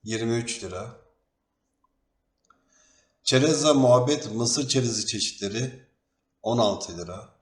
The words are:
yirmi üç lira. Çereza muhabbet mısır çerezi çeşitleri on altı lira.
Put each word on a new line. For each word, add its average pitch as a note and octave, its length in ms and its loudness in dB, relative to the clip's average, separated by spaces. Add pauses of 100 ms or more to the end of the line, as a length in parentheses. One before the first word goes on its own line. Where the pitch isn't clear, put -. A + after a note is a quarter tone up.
yirmi A2+ 320 -2
üç A#2 280 -6
lira. F#2+ 360 -12 (2250)
Çereza D3 500 4
muhabbet B2+ 600 4
mısır A#2+ 340 -2
çerezi A2+ 380 0
çeşitleri A2 800 -6 (560)
on A#2 160 0
altı G2 400 -2
lira. F2 300 -14 (140)